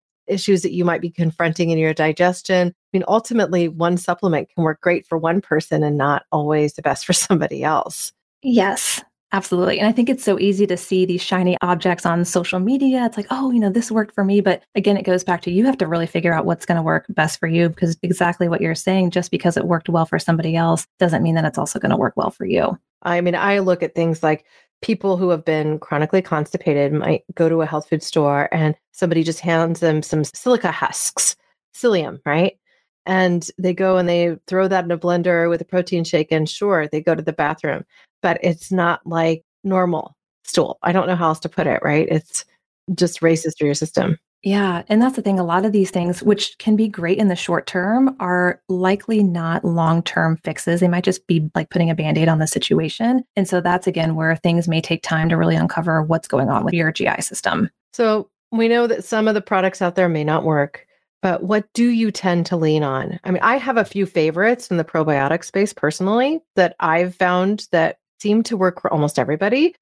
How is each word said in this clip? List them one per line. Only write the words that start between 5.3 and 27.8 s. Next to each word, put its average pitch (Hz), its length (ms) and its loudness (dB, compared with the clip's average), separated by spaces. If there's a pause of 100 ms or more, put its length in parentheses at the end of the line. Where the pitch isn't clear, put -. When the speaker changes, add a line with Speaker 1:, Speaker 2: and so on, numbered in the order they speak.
Speaker 1:
person 156 420 -2
and 147 140 0
not 143 340 0
always 151 420 0
the - 80 -16
best 139 240 -2
for 180 80 0
somebody 147 500 0
else. - 500 -2 (280)
Speaker 2:
Yes, - 600 0 (300)
absolutely. 180 460 0
And 208 80 2
I 220 40 4
think 240 180 2
it's 262 140 -2
so 196 160 2
easy 196 260 2
to 180 120 0
see 185 280 0
these 180 160 0
shiny 180 400 0
objects 175 440 0
on 175 180 2
social 175 360 -2
media. 254 460 2
It's 233 120 -4
like, 208 120 -6
"Oh, 262 220 -2
you 240 80 2
know, 208 100 2
this 233 220 -2
worked 214 240 -2
for 202 80 0
me." 196 160 4
But - 240 2 (120)
again, 202 220 2
it 185 60 -4
goes 180 200 2
back 175 180 -2
to 180 100 -6
you 196 140 4
have 269 140 2
to 170 80 0
really 170 200 -2
figure 170 260 0
out 160 120 0
what's 170 200 -2
gonna 165 180 0
work 160 260 0
best 160 300 -2
for 170 80 -2
you, 170 220 2
because 165 320 -2
exactly 175 460 0
what 170 140 0
you're 165 140 -2
saying, 185 360 0
just 180 180 -2
because 170 280 0
it - 80 -2
worked 170 240 -2
well 165 160 2
for 160 140 -2
somebody 165 360 0
else 165 320 0 (120)
doesn't 170 240 2
mean 165 120 2
that 160 100 2
it's 147 120 -4
also 160 220 -4
gonna - 180 0
work - 180 0
well - 160 -2
for - 140 -10
you. - 320 0 (240)
Speaker 1:
I 175 180 -2
mean, 175 160 0
I 202 240 0
look 180 240 0
at - 120 -6
things 165 280 -2
like 156 220 0 (360)
people 202 340 -2
who 180 140 0
have 160 160 -2
been 156 340 0
chronically 156 420 -2
constipated 151 680 -2
might 151 320 0 (100)
go 165 140 0
to 165 140 2
a 156 40 0
health 151 220 -6